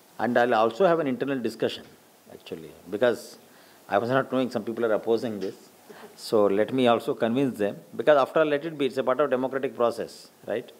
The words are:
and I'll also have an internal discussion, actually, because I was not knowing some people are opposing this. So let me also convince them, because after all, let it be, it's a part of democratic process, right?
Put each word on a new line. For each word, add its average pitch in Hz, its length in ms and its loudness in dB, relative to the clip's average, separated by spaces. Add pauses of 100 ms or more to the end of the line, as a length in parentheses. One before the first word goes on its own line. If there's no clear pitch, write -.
(180)
and 120 200 0
I'll 123 160 4
also 113 320 4
have 165 140 4
an 147 80 -2
internal 135 320 -4
discussion, 113 440 -4 (480)
actually, 80 380 -14 (200)
because 107 480 -2 (500)
I 101 100 2
was 117 100 0
not 131 220 0
knowing 127 200 0
some 113 120 -4
people 113 220 -4
are 110 80 2
opposing 107 480 0
this. 98 160 -6 (580)
So 104 320 2
let 98 260 2
me 131 140 2
also 117 280 2
convince 117 440 -2
them, 104 180 -2 (200)
because 147 220 4
after 135 220 2
all, 156 60 4
let 143 180 -2
it 160 140 -10
be, 139 80 0
it's 123 120 -4
a 127 60 -2
part 127 140 0
of 147 120 0
democratic 127 440 -2
process, 110 540 -4 (180)
right? 107 340 -6